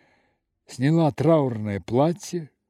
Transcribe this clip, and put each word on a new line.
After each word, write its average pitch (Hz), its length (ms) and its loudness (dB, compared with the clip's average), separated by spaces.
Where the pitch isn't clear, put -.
сняла 151 460 0
траурное 120 680 0
платье, 151 680 -2